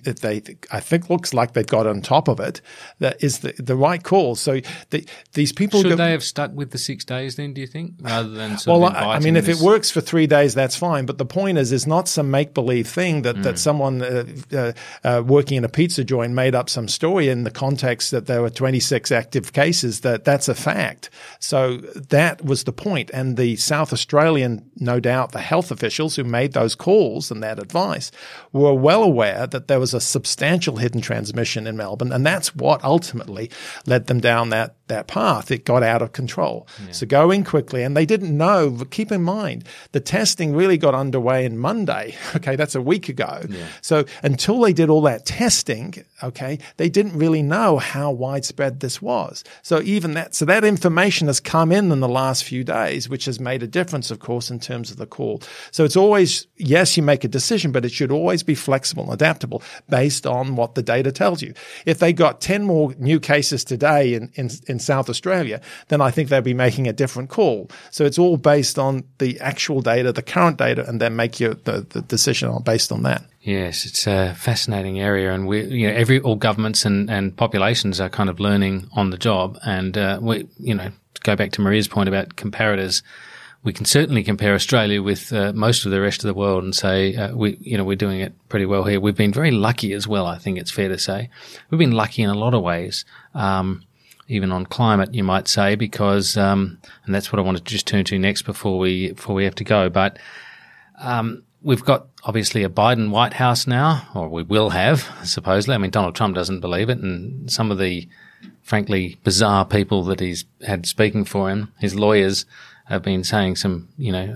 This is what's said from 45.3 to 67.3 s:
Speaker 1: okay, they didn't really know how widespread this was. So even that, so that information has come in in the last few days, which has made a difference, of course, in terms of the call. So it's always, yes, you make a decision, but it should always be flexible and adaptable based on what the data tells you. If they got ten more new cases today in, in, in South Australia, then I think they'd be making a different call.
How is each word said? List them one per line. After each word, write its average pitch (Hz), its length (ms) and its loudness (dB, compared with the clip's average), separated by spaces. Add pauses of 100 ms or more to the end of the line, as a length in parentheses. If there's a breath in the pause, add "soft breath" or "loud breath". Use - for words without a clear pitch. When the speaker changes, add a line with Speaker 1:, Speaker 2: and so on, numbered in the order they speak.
Speaker 1:
okay, 131 380 -8 (180 loud breath)
they 170 120 0
didn't 196 280 0
really 156 260 2
know 170 340 2
how 139 340 -4
widespread 135 720 -4
this 131 200 -6
was. 196 420 -4 (180 loud breath)
So 156 200 0
even 180 340 0
that, 165 180 -6
so - 120 0
that 202 180 4
information 180 640 2
has 139 120 2
come 165 320 2
in 196 200 4
in 139 80 2
the 131 100 0
last 131 340 0
few 127 200 -6
days, 113 440 -2
which 131 180 -8
has 123 140 -6
made 127 220 -4
a 117 60 -8
difference, 160 420 -4
of 110 100 -10
course, 120 300 -6
in 123 100 -8
terms 120 300 -10
of 101 80 -18
the 117 80 -10
call. 110 360 -6 (300 loud breath)
So - 120 2
it's 147 120 2
always, 196 520 4 (100)
yes, 156 400 2
you 165 60 2
make 143 200 4
a 131 40 -4
decision, 156 440 -2
but 123 140 0
it 120 60 -4
should 131 200 -2
always 165 300 2
be 160 140 0
flexible 135 480 -2
and - 100 -6
adaptable 123 480 -2 (280 loud breath)
based 135 360 0
on 131 300 -2
what 117 200 -2
the 127 60 0
data 123 300 0
tells 175 300 0
you. - 120 -12 (320 loud breath)
If 165 140 2
they 175 140 6
got 160 280 4
ten 202 240 0
more 156 320 2
new 147 220 2
cases 143 440 0
today 139 520 2
in, 117 200 -6
in, 127 140 -4 (180)
in 127 120 -4
South 135 300 0
Australia, 135 520 -2 (280 loud breath)
then 147 120 2
I 135 80 4
think 135 200 0
they'd 135 140 4
be 123 100 0
making 127 340 2
a 110 60 -2
different 131 360 -4
call. 120 400 0 (220 loud breath)